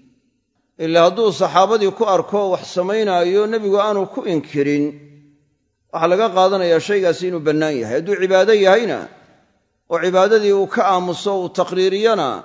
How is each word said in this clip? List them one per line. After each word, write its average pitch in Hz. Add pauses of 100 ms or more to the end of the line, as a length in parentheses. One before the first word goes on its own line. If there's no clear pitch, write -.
(800)
Ilaa 165
hadduu 196
saxaabadii 190
ku 226
arko 196 (120)
wax 175 (100)
samaynaayo, 185
Nebigu 214
aanu 202
ku 190
inkirin, 147 (1080)
waxaa 165
laga 196
qaadanayaa 185
shaygaasi 180
inuu 180
bannaan 151
yahay. 113
Hadduu 170
cibaado 190
yahayna, 196 (920)
oo 165
cibaadadii 196
uu 196
ka 226
aamuso, 180
uu 180
taqriiriyana, 185 (180)